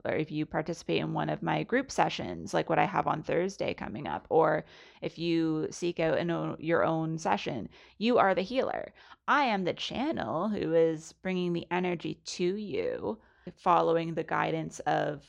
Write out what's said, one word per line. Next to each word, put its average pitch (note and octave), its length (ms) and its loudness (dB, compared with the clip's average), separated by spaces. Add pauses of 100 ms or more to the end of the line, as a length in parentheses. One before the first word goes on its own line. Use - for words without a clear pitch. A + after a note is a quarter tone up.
or - 100 0
if D#3 180 -2
you D3+ 160 -2
participate D#3+ 540 -2
in D#3 120 -4
one D#3 160 -2
of D#3 140 -4
my D#3+ 200 0
group C4 280 -2
sessions, E3 640 -4
like D#3+ 140 0
what D#3+ 120 2
I D#3+ 60 4
have D#3+ 200 0
on D#3 160 -2
Thursday E3+ 540 -2
coming - 320 -8
up, - 220 -6
or D#3 360 4 (380)
if E3 160 -8
you D#3+ 500 2
seek F3 300 -4
out D#3+ 180 2
an E3+ 140 2
o-, D#3+ 280 -2
your E3 240 2
own D#3+ 360 0
session, F#3+ 500 -2 (300)
you A#3 180 4
are F#3+ 160 6
the F3+ 80 2
healer. - 520 -4 (340)
I C4+ 180 4
am G3+ 180 2
the D#3 100 2
channel G#3 760 -2
who D#3+ 240 0
is E3 480 4
bringing F3+ 320 0
the E3+ 160 -4
energy F3 460 -2 (100)
to F3+ 300 0
you, G3+ 640 -4 (360)
following E3 600 4
the D#3+ 80 -2
guidance D#3+ 580 -2
of D3+ 480 -2